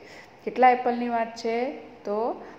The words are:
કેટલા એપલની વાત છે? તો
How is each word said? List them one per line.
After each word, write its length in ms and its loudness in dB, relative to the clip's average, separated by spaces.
કેટલા 260 6
એપલની 400 2
વાત 280 -2
છે? 400 -2
તો 680 -6